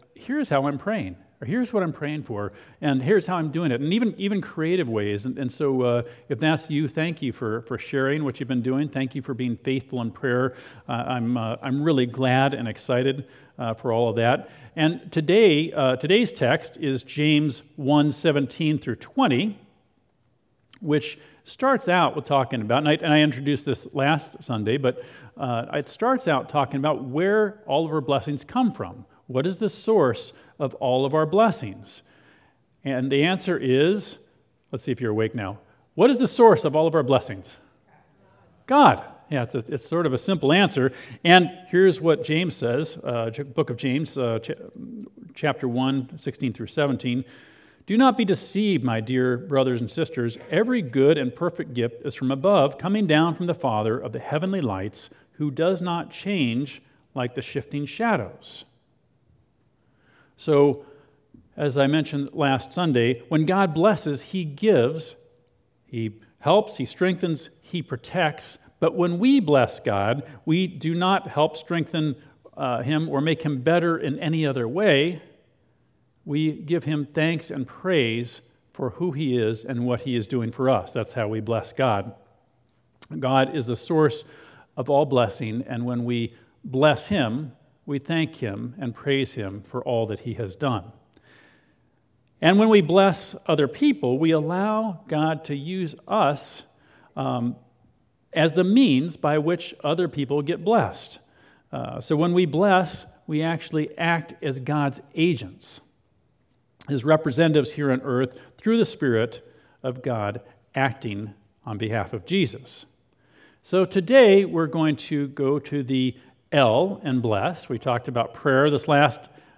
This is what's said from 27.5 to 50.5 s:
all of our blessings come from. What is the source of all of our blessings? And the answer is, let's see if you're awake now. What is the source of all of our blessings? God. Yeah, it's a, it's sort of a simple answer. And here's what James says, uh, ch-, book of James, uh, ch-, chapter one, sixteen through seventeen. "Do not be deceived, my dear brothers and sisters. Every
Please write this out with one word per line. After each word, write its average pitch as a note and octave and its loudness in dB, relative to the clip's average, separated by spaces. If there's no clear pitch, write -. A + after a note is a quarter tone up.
all D3 0
of D#3 -6
our D#3 -2
blessings C#3 -2
come A#3+ 0
from. F#2+ -12
What C3 -2
is F3+ -4
the G#3+ -2
source D#3 0
of C#3 -4
all C3 0
of C#3 -2
our D#3 2
blessings? F#3+ -2
And C3+ -2
the C#3 4
answer F3+ 0
is, D3 2
let's A#2+ -10
see C#3 -4
if A#2 -4
you're A#2 -2
awake A2 -2
now. G#2 -8
What A3+ 6
is A#3+ 2
the C4 2
source G#3+ 6
of C#3+ 0
all D#3+ 4
of D#3+ 0
our D3 2
blessings? B2+ -2
God. B3+ 6
Yeah, C3+ -2
it's - -8
a, A#2 -4
it's - -8
sort E3+ -2
of C3 2
a B2+ -2
simple D3 0
answer. D3+ 4
And F3 8
here's F#3 4
what D#3 2
James D#3 -2
says, C3+ -4
uh, A#2 -4
ch-, C3+ -12
book D#3 -2
of A#2+ -6
James, C#3 -4
uh, A#2 -2
ch-, - -10
chapter C#3 -2
one, C3 -2
sixteen B2+ -6
through G#2+ -10
seventeen. C3 -2
"Do G#3 0
not B3+ 6
be A#3 0
deceived, F#3+ 0
my A2+ 0
dear B2+ 0
brothers C3 0
and A#2 -6
sisters. A#2+ -4
Every A3+ 0